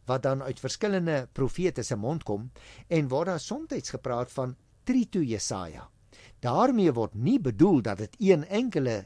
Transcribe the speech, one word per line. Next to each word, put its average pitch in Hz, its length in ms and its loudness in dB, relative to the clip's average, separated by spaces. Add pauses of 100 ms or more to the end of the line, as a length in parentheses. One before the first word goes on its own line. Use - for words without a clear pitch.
wat 131 160 0
dan 135 160 0
uit 131 180 -8
verskillende 165 680 -2 (100)
profete 135 480 -2
se 123 100 -4
mond 131 300 -4
kom, 110 240 -4 (380)
en 151 240 0
word 160 180 0
daar 170 140 -4
somtyds 277 500 -8
gepraat 123 400 -4
van 127 220 -4 (280)
Trito 247 380 0
Jesaja. 101 640 -4 (560)
Daarmee 185 540 4
word 113 180 0
nie 151 260 2
bedoel 143 460 6
dat 101 160 -2
dit 107 140 -8 (160)
een 156 160 4
enkele 160 580 0